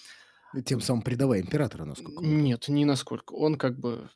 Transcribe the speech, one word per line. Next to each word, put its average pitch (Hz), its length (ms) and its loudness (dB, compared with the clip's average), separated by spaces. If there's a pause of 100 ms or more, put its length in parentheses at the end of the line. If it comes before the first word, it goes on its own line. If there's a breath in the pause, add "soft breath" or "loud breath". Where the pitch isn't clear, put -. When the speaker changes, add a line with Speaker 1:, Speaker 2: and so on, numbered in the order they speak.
(540 loud breath)
Speaker 1:
И 135 100 -4
тем 127 180 0
самым 120 200 0
предавая 123 400 2
императора, 107 440 -2
насколько - 380 -12
я 156 60 2
понимаю. 151 220 4
Speaker 2:
Нет, 117 160 -2
ни 147 160 4
насколько. 131 500 0
Он 151 240 2
как 131 220 -2
бы 120 360 -6